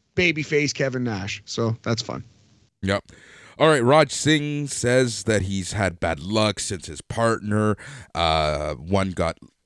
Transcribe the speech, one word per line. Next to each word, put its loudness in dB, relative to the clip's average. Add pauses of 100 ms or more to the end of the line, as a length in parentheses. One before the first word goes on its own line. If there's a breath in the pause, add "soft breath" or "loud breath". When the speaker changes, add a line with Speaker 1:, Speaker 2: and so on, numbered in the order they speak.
(140)
Speaker 1:
babyface 0
Kevin -2
Nash. -4
So -2
that's -2
fun. -8 (600)
Speaker 2:
Yep. -2 (540 loud breath)
All 6
right, 4
Raj 6
Singh 0
says 0
that 2
he's -4
had -2
bad -2
luck 0
since -8
his -12
partner, 0 (380 loud breath)
uh, 0
one -2
got -4 (280)